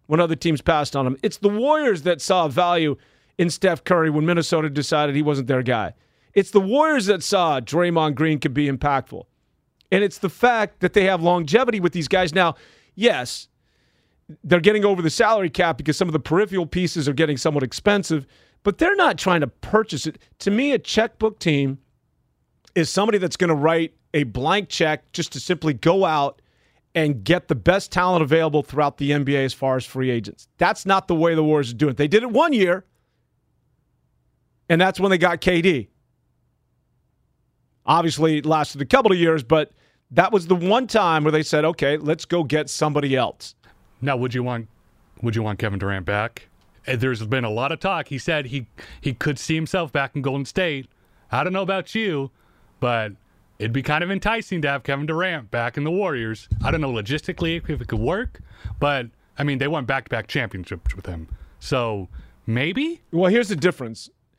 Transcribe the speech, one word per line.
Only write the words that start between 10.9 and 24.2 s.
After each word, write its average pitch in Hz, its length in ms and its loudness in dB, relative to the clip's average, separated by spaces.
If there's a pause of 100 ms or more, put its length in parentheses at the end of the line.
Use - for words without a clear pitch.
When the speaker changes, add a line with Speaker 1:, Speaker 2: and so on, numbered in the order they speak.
Speaker 1:
they 196 140 4
have 185 160 0
longevity 180 580 2
with 170 120 0
these 165 140 -4
guys. 180 280 2
Now, 175 200 2 (400)
yes, 180 540 -2 (960)
they're 175 160 4
getting 208 240 4
over 190 180 2
the 160 80 2
salary 214 400 2
cap 165 260 0
because 147 200 -2
some 180 120 0
of 160 40 -4
the 156 80 0
peripheral 185 460 0
pieces 165 420 -2
are 143 60 0
getting 147 220 2
somewhat 143 280 0
expensive, 160 640 0 (340)
but - 160 0
they're 359 160 2
not 311 240 2
trying 175 220 2
to 135 80 0
purchase - 580 -2
it. 156 120 -8 (220)
To 202 120 0
me, 269 180 0
a 247 80 2
checkbook 220 600 -2
team 139 380 0 (960)
is 170 140 2
somebody 208 280 2
that's 180 180 -4
gonna 170 200 2
write 165 380 0 (200)
a 147 80 2